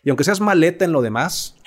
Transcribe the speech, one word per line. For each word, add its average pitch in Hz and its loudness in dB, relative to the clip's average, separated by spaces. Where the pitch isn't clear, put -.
Y 147 0
aunque 131 0
seas 196 0
maleta 175 2
en 175 0
lo 143 2
demás, 120 -4